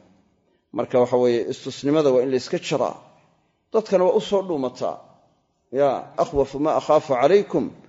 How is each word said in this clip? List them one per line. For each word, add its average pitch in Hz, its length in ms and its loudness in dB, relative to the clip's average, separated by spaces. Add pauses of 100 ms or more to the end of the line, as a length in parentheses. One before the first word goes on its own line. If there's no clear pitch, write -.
(720)
Marka 120 260 -4
waxa 123 180 2
weeye, 120 320 2
istusnimada 143 640 -2
waa 127 120 4
in 135 80 -4
la 127 60 0
iska 147 200 -6
jaraa. 127 400 -4 (760)
Dadkana 208 320 2
waa 180 100 4
u 214 60 0
soo 196 200 -2
dhuumataa. 127 560 -4 (760)
Ya, 139 160 2 (280)
"Akhwafu 139 420 -2
ma 151 160 0
akhaafu 147 380 2
calaykum 147 520 2 (240)